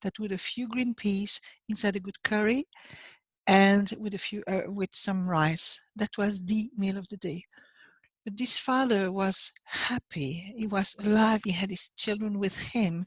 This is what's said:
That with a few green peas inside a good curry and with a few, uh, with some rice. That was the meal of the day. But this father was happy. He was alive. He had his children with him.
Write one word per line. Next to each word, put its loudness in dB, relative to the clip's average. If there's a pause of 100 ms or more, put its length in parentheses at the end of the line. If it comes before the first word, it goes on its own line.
That -6
with -6
a -6
few -6
green -2
peas -2 (280)
inside 0
a -4
good -14
curry 0 (800)
and 6
with -6
a -6
few, -8
uh, -2
with -4
some 2
rice. 2 (160)
That -4
was -2
the 0
meal -2
of -12
the -12
day. -6 (800)
But -10
this 0
father 2
was 2 (120)
happy. -4
He -4
was 0
alive. 4
He -2
had -2
his -4
children -2
with -2
him. -2